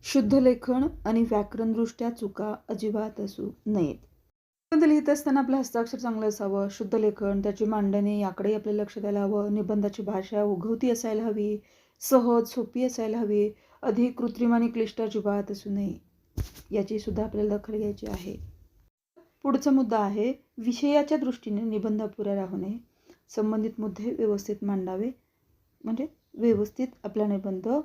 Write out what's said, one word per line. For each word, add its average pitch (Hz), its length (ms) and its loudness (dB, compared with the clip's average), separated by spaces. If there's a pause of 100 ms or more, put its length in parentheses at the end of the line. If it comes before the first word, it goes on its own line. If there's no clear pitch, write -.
शुद्ध 233 280 4
लेखन 254 540 4 (180)
आणि 226 160 2
व्याकरणदृष्ट्या 226 880 0
चुका 214 440 -6 (140)
अजिबात 214 520 -4
असू 202 300 -8 (160)
नयेत. 190 300 0
निबंध - 880 -2
लिहित 302 240 6
असताना 285 320 2
आपलं 262 160 2
हस्ताक्षर 240 420 -2
चांगलं 220 300 -2
असावं, 196 420 -2
शुद्ध 202 240 -6
लेखन, 208 460 2
त्याची 202 240 0
मांडणी 208 560 2
याकडे 196 340 0
आपलं 208 180 -4
लक्ष 208 260 -4
द्यायला 202 240 -2
हवं. 202 320 0
निबंधाची 208 480 0
भाषा 196 400 -2
ओघवती 220 480 0
असायला 226 320 -2
हवी, 208 360 -2 (420)
सहज, 233 480 6
सोपी 247 360 -2
असायला 233 340 -2
हवी, 208 320 2 (320)
अधिक 240 360 2
कृत्रिम 233 360 2
आणि 233 140 4
क्लिष्ट 226 340 -2
अजिबात 202 480 -2
असू 202 200 -8
नये, 202 240 -2 (760)
याची 202 280 -2
सुद्धा 208 260 -4
आपल्याला 208 320 0
दखल 208 180 -8
घ्यायची 208 320 -4
आहे. 190 300 -8 (1040)
पुढचा 277 280 2
मुद्दा 240 280 4
आहे 208 340 0 (260)
विषयाच्या 285 600 2
दृष्टीने 247 420 -2
निबंध 214 420 -2
अपुरा 208 320 -4
राहू 190 220 -4
नये, 196 220 -4 (500)
संबंधित 214 500 0
मुद्दे 214 320 -4
व्यवस्थित 208 520 0
मांडावे, 196 480 -2 (720)
म्हणजे 233 220 -2 (280)
व्यवस्थित 226 540 2 (160)
आपला 208 220 -2
निबंध 190 420 -2 (160)